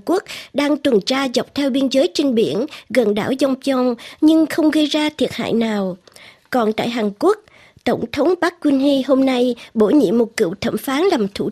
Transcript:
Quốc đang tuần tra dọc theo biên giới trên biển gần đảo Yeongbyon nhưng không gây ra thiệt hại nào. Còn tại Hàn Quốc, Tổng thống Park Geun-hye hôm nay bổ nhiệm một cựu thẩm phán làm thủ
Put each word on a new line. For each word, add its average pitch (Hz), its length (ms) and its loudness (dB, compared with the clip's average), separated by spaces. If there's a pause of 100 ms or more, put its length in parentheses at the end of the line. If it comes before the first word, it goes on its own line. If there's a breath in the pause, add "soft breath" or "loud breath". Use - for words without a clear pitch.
Quốc 349 180 0 (300 loud breath)
đang 285 240 0
tuần 240 240 2
tra 269 320 -2
dọc - 220 -4
theo 277 140 0
biên 269 180 0
giới 277 260 2
trên 277 220 0
biển 202 300 0 (240 loud breath)
gần 208 260 0
đảo 196 240 -2
Yeongbyon 262 560 0 (260 loud breath)
nhưng 320 240 4
không 311 260 0
gây 302 140 2
ra 302 320 -2
thiệt - 160 -2
hại - 200 -4
nào. 208 440 -2 (520 loud breath)
Còn 220 240 0
tại 226 160 -4
Hàn 226 300 -2
Quốc, 403 180 2 (460 soft breath)
Tổng 233 280 -2
thống 320 300 0
Park 349 200 -2
Geun-hye 277 460 2
hôm 269 180 4
nay 254 300 0 (180 loud breath)
bổ 214 160 2
nhiệm 233 280 4
một 226 200 -2
cựu 175 240 0
thẩm - 160 -4
phán 277 260 -4
làm 294 240 0
thủ - 240 -6